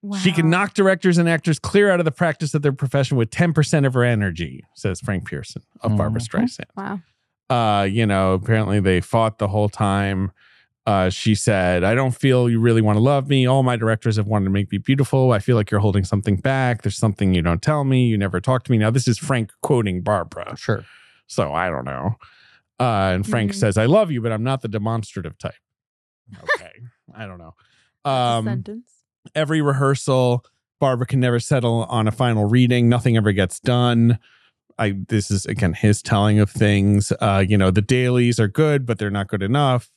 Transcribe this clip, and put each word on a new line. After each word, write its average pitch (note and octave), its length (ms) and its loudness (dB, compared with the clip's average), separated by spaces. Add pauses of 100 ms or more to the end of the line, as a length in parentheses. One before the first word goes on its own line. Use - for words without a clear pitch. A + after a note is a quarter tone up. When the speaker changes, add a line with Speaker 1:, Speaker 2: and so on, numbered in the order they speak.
Speaker 1:
Wow. G3+ 160 -8
Speaker 2:
"She F#3 120 2
can D#3+ 200 2
knock F#3 240 0
directors F#3+ 420 2
and E3+ 100 2
actors E3 300 0
clear G3+ 320 2
out F3+ 100 4
of E3+ 60 0
the D#3 60 0
practice D#3+ 420 -4
of D3+ 80 0
their C#3 120 0
profession C3+ 440 -2
with A2+ 140 0
ten F3 220 0
percent C#3+ 340 2
of B2+ 80 -2
her B2 80 4
energy," G#2 600 -2 (120)
says F#2+ 260 -6
Frank F#2 260 -6
Pearson - 360 -12 (180)
of G#2+ 160 -2
Barbra A2 240 -2
Speaker 3:
Mm-hmm. F3+ 220 -4
Speaker 2:
Streisand. - 220 -6 (120)
Speaker 1:
Wow. G3 220 -10 (500)
Speaker 2:
Uh, G#2+ 360 2
you G#2+ 200 0
know, F#2+ 280 2
apparently G2+ 460 0
they F#2 220 2
fought A2+ 380 -2
the G#2 80 -2
whole G#2 220 -2
time. G2 640 -2 (560)
Uh, F#2+ 220 2
she A2 240 0
said, F2+ 500 0
"I G#2 120 2
don't C3 200 0
feel B2+ 320 2
you A#2 120 0
really A2+ 240 4
wanna G#2+ 160 2
love C3+ 280 2
me. C3+ 200 2
All C3+ 160 2
my B2 120 0
directors A2 420 -2
have G2+ 100 -2
wanted G#2 180 0
to F#2+ 60 0
make G2 200 -2
me G2+ 60 -4
beautiful. C3 540 2
I G#2+ 80 2
feel B2 160 0
like G#2 160 0
you're G#2 80 2
holding G2 240 2
something G2+ 320 0
back. C3 480 -2
There's G#2 140 -4
something G2+ 360 0
you F2 80 2
don't E2+ 220 -2
tell D3+ 200 0
me. C3 220 2
You A2+ 140 0
never F#2 200 -2
talk B2+ 260 -2
to - 60 -4
me." A#2+ 60 2
Now, G#2+ 140 2
this B2 160 0
is A#2+ 100 0
Frank A#2 320 -4 (140)
quoting G2+ 400 -2
Barbra. - 520 -4
Speaker 3:
Sure. G#2 300 -6 (400)
Speaker 2:
So D#2 280 -4
I F2 180 -2
don't C2 140 -6
know. C#2 320 -6 (640)
Uh, G#2+ 360 0
and G2 100 -2
Frank G#2+ 280 -2
Speaker 1:
Mm-hmm. - 60 -10
Speaker 2:
says, G#2 200 0
"I A2 80 2
love F3+ 240 2
you, A#2+ 100 -4
but A2+ 100 -4
I'm A2 120 -4
not C3 180 -4
the A2+ 60 -10
demonstrative G#2+ 720 -6
type." - 160 -10 (760)
Speaker 1:
<laughs> - 140 -20
Speaker 2:
Okay. B4+ 280 -6 (440)
I A2 100 -12
don't F#2 140 -16
know. D#2+ 160 -20 (480)
Speaker 1:
That's C#3+ 100 -2
a A#2+ 240 0
Speaker 2:
Um, A2 80 -2
Speaker 1:
sentence. G3 460 -8 (420)
Speaker 2:
every D#3 280 -2
rehearsal, C3+ 840 0 (340)
Barbara B2+ 280 0
can C3+ 120 0
never B2 200 2
settle A#2 500 0
on A2+ 180 0
a G#2+ 40 0
final A2+ 340 0
reading. A#2+ 440 4
Nothing A#2 280 2
ever G#2 140 2
gets F#2+ 280 0
done. A#2+ 600 2 (580)
I, G#2 180 -2 (120)
this G#2 240 -2
is, G2 140 -2
again, F#2 280 -2
his G#2 280 0
telling G#2 380 2
of G#2 100 2
things. G2+ 720 2
Uh, G2 260 2
you G#2 100 2
know, F#2+ 140 4
the G2+ 100 2
dailies B2 580 0
are A2 100 2
good, D3 360 0
but A#2 140 -4
they're G#2 100 -2
not G2 200 -4
good G2 120 -4
enough. B2+ 560 0